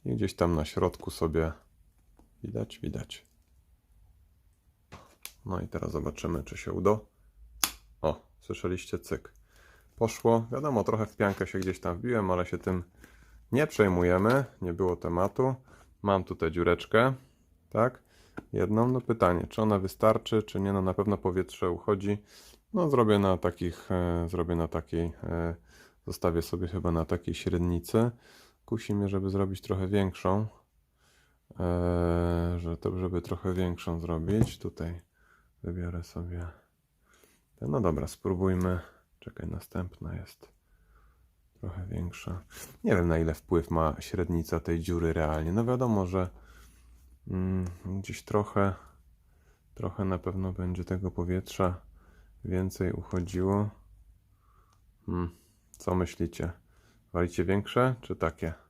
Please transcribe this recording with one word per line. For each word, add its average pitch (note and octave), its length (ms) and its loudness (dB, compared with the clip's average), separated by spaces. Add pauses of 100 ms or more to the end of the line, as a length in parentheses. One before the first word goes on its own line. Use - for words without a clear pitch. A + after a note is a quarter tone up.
I B2+ 100 -2
gdzieś G#2+ 200 -2
tam F2 200 4
na D#2 100 2
środku - 460 -2
sobie D#2+ 420 0 (880)
widać, A2 360 -8
widać. - 480 -10 (2250)
No F#2 140 -4
i E2+ 80 -8
teraz E2 240 -6
zobaczymy, D2+ 520 -4
czy - 120 -14
się - 160 -8
uda. G2+ 260 2 (1040)
O, D2+ 240 -2 (140)
słyszeliście? - 580 -6
Cyk. - 340 -8 (640)
Poszło. A2+ 560 2
Wiadomo, C3 320 0
trochę A2 220 0
w - 100 -18
piankę G2 300 0
się - 120 -6
gdzieś F#2 220 -2
tam F2 160 -2
wbiłem, A2 340 0
ale F2+ 160 2
się F2 120 -4
tym F#2 260 -2 (680)
nie C#3 140 4
przejmujemy. F#2+ 760 4 (180)
Nie F2 100 -2
było F2+ 240 0
tematu. G2 580 0 (480)
Mam G2 220 2
tutaj E2+ 260 -2
dziureczkę, F2 640 4 (560)
tak? A#2 320 0 (500)
Jedną. G#2+ 360 2
No B2+ 120 0
pytanie, F#2+ 500 2
czy A2 120 -2
ona G#2+ 160 4
wystarczy, A2 640 2
czy - 180 -4
nie? G2 120 0
No F#2+ 100 2
na F#2 120 2
pewno G2+ 240 2
powietrze F#2 520 0
uchodzi. G2+ 480 0 (540)
No F3 180 2
zrobię A2 280 6
na F#2+ 200 4
takich, - 520 -2
e, F2 380 2
zrobię F2 260 0
na E2 140 0
takiej, E2+ 440 -2 (100)
e, E2+ 320 -2 (520)
zostawię E2+ 360 0
sobie F2 260 -4
chyba F2 220 -2
na E2 140 2
takiej F2 300 -2
średnicy. F2 760 0 (540)
Kusi A2 300 -4
mnie, G2+ 140 0
żeby G2 220 -2
zrobić F#2+ 300 0
trochę F#2+ 280 -2
większą. G2 580 2 (1120)
E, F2 1000 2
że E2+ 180 -4
to, F#2 220 -4
żeby F2 240 -2
trochę F#2 320 -4
większą F2 460 -2
zrobić. E2+ 580 0
Tutaj E2+ 420 -8 (600)
wybiorę F2 420 -6
sobie F2 420 -10 (1080)
ten. C3 140 -6
No C#3+ 100 0
dobra, E2 260 2
spróbujmy. F2+ 760 0 (380)
Czekaj, - 300 -12
następna E2+ 680 -8
jest - 380 -16 (1080)
trochę F2+ 260 -8
większa. F2 580 -8 (400)
Nie C#3+ 120 4
wiem, F2 120 4
na E2 100 4
ile D#2+ 160 0
wpływ - 360 0
ma D#2+ 300 2
średnica E2+ 600 -2
tej E2+ 200 -2
dziury E2 320 0
realnie. D#2 400 0
No A2+ 120 2
wiadomo, A#2+ 420 0
że, F2+ 240 -2 (960)
mm, F#2 360 -2 (200)
gdzieś F#2 380 -8
trochę, G2+ 520 2 (1000)
trochę F#2+ 300 -4
na F#2 140 0
pewno F#2 340 -4
będzie F2+ 320 -4
tego F#2 260 -2
powietrza F2+ 720 0 (640)
więcej F#2 480 -2
uchodziło. F#2+ 800 0 (1400)
Hmm, F2 240 -2 (400)
co - 240 -4
myślicie? E2+ 580 -2 (600)
Walicie F2 320 0
większe, G#2 560 2
czy - 160 -8
takie E2 380 -2 (160)